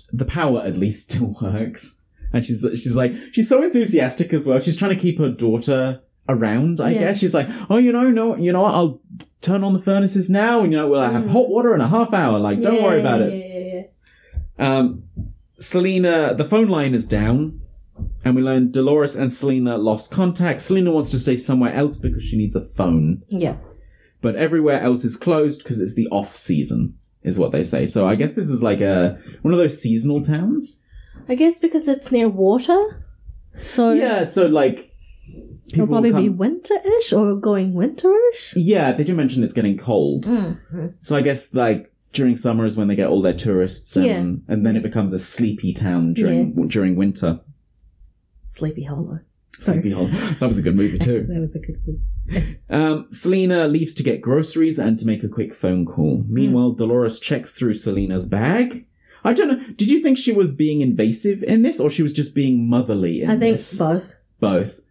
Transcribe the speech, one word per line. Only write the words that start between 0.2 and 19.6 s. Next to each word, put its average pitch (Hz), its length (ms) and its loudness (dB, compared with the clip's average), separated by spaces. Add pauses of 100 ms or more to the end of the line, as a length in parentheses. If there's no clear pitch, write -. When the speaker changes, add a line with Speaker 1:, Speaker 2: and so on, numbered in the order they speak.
Speaker 1:
power 143 360 0
at 90 160 -4
least 104 320 -2
<laughs> - 20 -14
still 104 300 -2
works. 104 580 -6 (320)
And 120 120 0
she's, 117 300 -4
she's 120 220 -4
like, 123 180 0 (180)
she's 226 160 0
so 277 160 4
enthusiastic 175 720 0
as 147 120 0
well. 131 140 2
She's 165 180 -2
trying 190 180 0
to 190 60 -4
keep 175 180 0
her 143 100 2
daughter 127 720 0 (260)
around, 127 540 0
I 170 100 0
Speaker 2:
Yeah. - 80 0
Speaker 1:
guess. 196 200 0
She's 170 140 0
like, 143 140 0 (220)
"Oh, 208 80 4
you 247 140 6
know, 247 180 4
no, 226 280 2
you 175 140 0
know 180 120 2
what? 208 100 2
I'll 165 280 0 (400)
turn 196 220 0
on 196 100 0
the 190 80 2
furnaces 196 480 0
now, 220 340 2
and, 160 80 2
you 156 80 2
know, 151 100 0
we'll 139 140 4
have 117 220 0
Speaker 2:
Mm. - 40 -4
Speaker 1:
hot 247 200 4
water 226 260 2
in 147 60 2
a 117 60 2
half 226 260 2
hour. 127 260 2
Like, 104 220 0
don't 220 200 2
worry 180 200 4
Speaker 2:
Yeah, 135 60 0
Speaker 1:
about 117 140 2
it." 190 120 0
Speaker 2:
yeah, 185 260 -10
yeah, 185 220 -8 (760)
yeah. 135 200 0
Speaker 1:
Um, 123 260 0 (560)
Selena, 175 760 2
the 147 100 -2
phone 214 240 2
line 139 260 0
is 110 100 -2
down, 117 540 0 (680)
and 127 100 2
we 131 60 2
learn 131 300 2
Dolores 143 440 2
and 127 160 -2
Selena 127 460 0